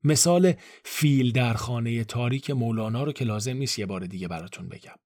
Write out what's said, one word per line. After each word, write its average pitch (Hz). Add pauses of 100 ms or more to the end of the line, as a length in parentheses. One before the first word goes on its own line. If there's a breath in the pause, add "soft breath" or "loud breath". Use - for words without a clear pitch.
مثال 175 (300 loud breath)
فیل 135
در 120
خانه 117
تاریک 123
مولانا 113
رو 151
که 135
لازم 110
نیست 135
یه 101
بار 92
دیگه 90
براتون 87
بگم. - (100)